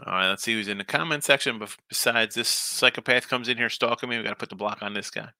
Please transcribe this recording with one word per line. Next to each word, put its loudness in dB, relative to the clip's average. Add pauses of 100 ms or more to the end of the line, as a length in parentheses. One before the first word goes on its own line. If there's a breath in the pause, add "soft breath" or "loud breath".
All -4
right, 4
let's -2
see 0
who's -2
in -4
the -6
comment -2
section 4
bef-, -10 (100)
besides 2
this 0
psychopath 2
comes -2
in 0
here 0
stalking 0
me. -2
We -6
gotta -4
put -10
the -12
block -4
on -6
this -6
guy. -10